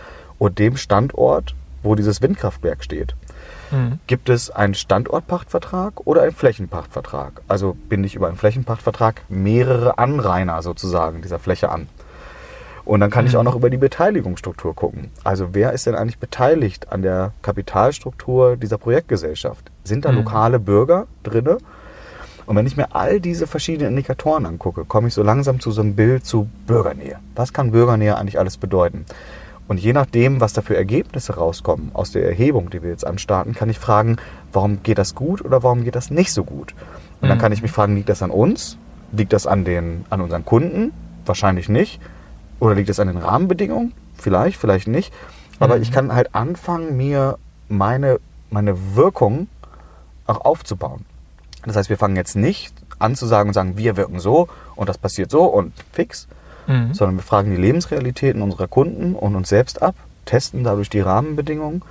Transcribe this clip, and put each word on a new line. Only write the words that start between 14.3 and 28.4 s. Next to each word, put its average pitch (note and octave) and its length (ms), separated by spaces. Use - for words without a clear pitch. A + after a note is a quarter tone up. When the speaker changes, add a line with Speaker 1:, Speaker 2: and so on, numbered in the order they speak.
Speaker 1:
gucken. - 360
Also F#2+ 300
wer A2+ 180
ist B2 140
denn A#2 80
eigentlich A#2 240
beteiligt C3 760
an F#2+ 100
der F#2+ 300
Kapitalstruktur B2 1120
dieser A2 220
Projektgesellschaft? A2+ 920
Sind B2 220
da C3+ 80
Speaker 2:
Mhm. A#2+ 60
Speaker 1:
lokale A2 400
Bürger A#2+ 480
drinne? A#2+ 360
Und G#2 100
wenn G#2+ 100
ich C3+ 100
mir - 180
all F3+ 260
diese E3+ 260
verschiedenen D3+ 460
Indikatoren C#3 520
angucke, E2+ 400
komme A2 240
ich A#2 60
so G#2+ 80
langsam C3 380
zu A#2 100
so A2 100
einem G#2 160
Bild B2 300
zu A2 220
Bürgernähe. G#2+ 500
Was B2 200
kann B2+ 160
Bürgernähe A2+ 460
eigentlich F#2+ 220
alles F#2 200